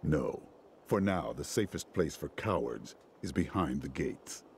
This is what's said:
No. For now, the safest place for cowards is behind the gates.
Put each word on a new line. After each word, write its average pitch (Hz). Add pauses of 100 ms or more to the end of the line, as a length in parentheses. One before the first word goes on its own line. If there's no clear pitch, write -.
No. 69 (460)
For 107
now, 95
the -
safest -
place 80
for 73
cowards 60 (260)
is 92
behind 87
the -
gates. - (140)